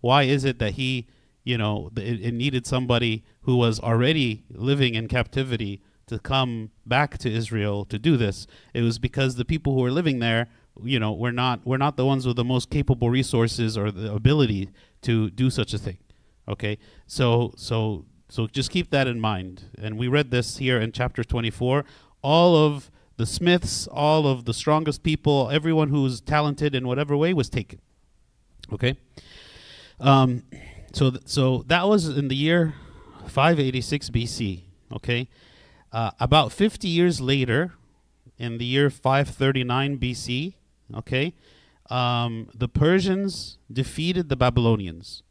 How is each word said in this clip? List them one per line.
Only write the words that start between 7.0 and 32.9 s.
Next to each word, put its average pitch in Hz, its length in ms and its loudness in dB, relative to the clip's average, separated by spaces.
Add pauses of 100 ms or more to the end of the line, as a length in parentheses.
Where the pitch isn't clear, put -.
to 117 140 -4
Israel 104 540 -4
to 107 120 -8
do 139 200 2
this? 104 280 -2 (280)
It 117 80 -2
was 113 160 0
because 131 380 -2
the 120 100 -4
people 147 280 -2
who 127 60 2
were 123 100 2
living 147 280 0
there, 117 300 0 (340)
you 123 180 -2
know, 107 100 0
were 113 220 -4
not, 123 340 -2
were 131 120 0
not 143 180 0
the 127 80 0
ones 131 220 0
with 120 100 0
the 120 80 0
most 127 240 -2
capable 123 400 0
resources 117 720 0
or 104 120 -2
the 101 220 -8
ability 107 560 2 (340)
to 110 280 0
do 123 180 0
such 127 240 -2
a 104 60 -4
thing. 90 180 -8 (500)
Okay, 104 300 -6 (300)
so, 120 500 0
so, 110 480 -4 (240)
so 113 180 -4
just 131 240 -4
keep - 200 -2
that 139 160 2
in 120 120 -4
mind. 95 460 -4 (140)
And 107 180 -8
we 123 100 -2
read 135 240 0
this 123 280 -2
here 127 200 0
in 113 140 -2
chapter 123 320 -4
twenty-four. 123 640 -2 (340)
All 170 340 6
of 151 360 2 (260)
the 117 100 -2
smiths, - 640 0
all 151 380 2
of 123 200 0
the 117 80 -2
strongest 151 480 0
people, 143 500 2
everyone 156 380 2
who's 135 320 0
talented 147 520 0
in 127 140 -2
whatever 143 260 0
way 160 200 2
was 139 160 0
taken. - 280 -6 (960)
Okay, 123 240 -2 (1000)
um, 135 440 4 (520)
so, 135 160 2
th-, 127 160 -10
so 131 400 0
that 175 200 2
was 202 220 4
in 143 200 -2
the 135 60 -2
year 156 380 2 (540)